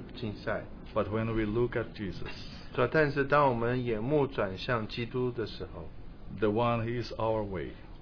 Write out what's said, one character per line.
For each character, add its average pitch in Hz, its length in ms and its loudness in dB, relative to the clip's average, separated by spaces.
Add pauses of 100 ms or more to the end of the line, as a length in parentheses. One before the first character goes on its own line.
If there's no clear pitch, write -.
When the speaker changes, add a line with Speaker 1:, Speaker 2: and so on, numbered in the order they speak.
(140)
Speaker 1:
竞 107 200 -6
赛。 98 280 -4 (300)
Speaker 2:
But 104 140 2
when 113 260 0
we 110 120 2
look 120 320 2
at 110 180 0
Jesus, 98 320 -4 (480)
Speaker 1:
主 131 80 2
啊， 123 80 4
但 151 200 4
是 139 140 2
当 143 240 6
我 127 60 4
们 120 300 2
眼 110 180 0
目 139 240 4
转 95 320 0
向 113 300 0
基 120 180 -4
督 127 240 0
的 120 160 -2
时 95 180 -8 (100)
候， 82 140 -10 (500)
Speaker 2:
the 107 100 4
one, 117 360 4
he 117 180 -2
is 107 120 -6
our 110 280 2
way. 92 260 -4 (340)